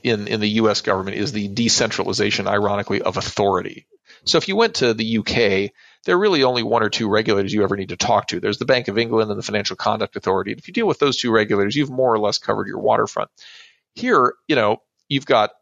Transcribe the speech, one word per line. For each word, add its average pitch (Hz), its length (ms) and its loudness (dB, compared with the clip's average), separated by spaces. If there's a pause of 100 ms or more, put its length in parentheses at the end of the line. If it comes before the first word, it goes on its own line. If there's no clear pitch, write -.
in, 107 240 0
in 113 100 -2
the 107 120 2
U 110 200 4
S 104 100 0
government 95 360 -2
is 131 160 -4
the 104 160 -4
decentralization, 104 1000 -2
ironically, 101 560 -2
of 92 140 -2
authority. - 720 -2 (360)
So - 140 2
if - 80 -2
you 190 80 -4
went 226 220 2
to 117 180 2
the 113 100 -4
U 113 200 0
K, 101 480 2 (320)
there 180 100 2
are 180 40 2
really 185 260 2
only 123 180 2
one 110 220 2
or 104 60 0
two 110 180 -2
regulators 104 440 2
you 104 120 2
ever 98 120 0
need 95 120 -8
to 90 80 -10
talk 104 320 0
to. 95 100 -6
There's 104 200 -2
the 123 60 -4
Bank 123 220 2
of 104 120 -2
England 113 340 0
and 101 60 -6
the 104 40 -10
Financial 104 320 -4
Conduct 107 400 -2
Authority. 98 380 -2
If - 160 -14
you 185 60 -20
deal 233 120 0
with 160 140 0
those 139 160 2
two 120 160 -2
regulators, 107 420 2
you've 143 160 0
more 127 240 2
or 110 60 0
less 104 180 -2
covered 104 300 -2
your 101 100 -8
waterfront. 110 500 -2 (680)
Here, 240 380 2 (120)
you 160 80 2
know, 110 280 0 (260)
you've 139 180 -4
got 110 340 2